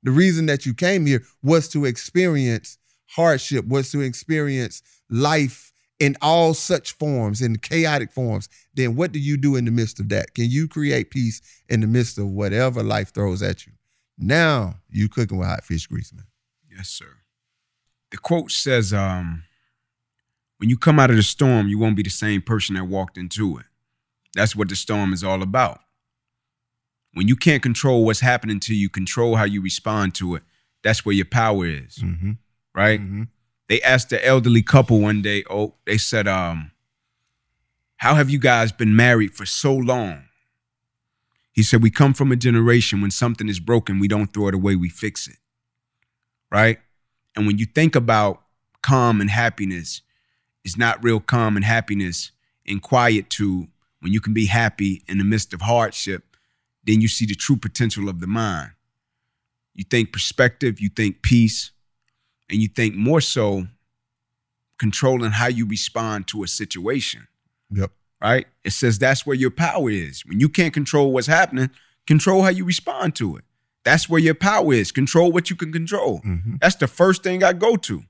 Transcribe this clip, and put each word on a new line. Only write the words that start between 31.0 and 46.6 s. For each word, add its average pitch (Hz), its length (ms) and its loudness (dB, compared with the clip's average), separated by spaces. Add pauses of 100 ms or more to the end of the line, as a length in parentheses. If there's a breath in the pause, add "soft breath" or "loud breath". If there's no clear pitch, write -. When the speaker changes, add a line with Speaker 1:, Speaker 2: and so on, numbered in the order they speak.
Speaker 2:
where 104 100 0
your 98 120 0
power 110 400 0
is, 71 300 -10
Speaker 1:
Mm-hmm. 90 360 -6 (420)
Speaker 2:
right? 107 260 2
Speaker 1:
Mm-hmm. 101 240 -8 (440)
Speaker 2:
They 110 140 2
asked 127 280 2
the 117 160 -4
elderly 120 360 4
couple 117 380 6
one 104 220 0
day, 101 260 -2
oh, 104 260 -4 (120)
they 104 100 0
said, 107 320 -2
um, 85 440 -4 (1200)
"How 131 180 2
have 147 140 4
you 143 100 2
guys 117 340 4
been 107 220 2
married 117 380 4
for 98 140 -12
so - 280 0
long?" 120 500 -2 (1300)
He 107 100 2
said, 113 200 4
"We 113 80 6
come 139 220 4
from 139 180 2
a 123 60 2
generation 117 640 2
when 101 100 -2
something 113 380 -4
is 98 120 -6
broken, 104 380 0
we 98 100 2
don't 104 260 -2
throw 104 140 0
it 95 60 0
away, 98 220 0
we 87 140 -2
fix - 360 -10
it," - 100 -20 (1120)
right? 110 280 4 (560)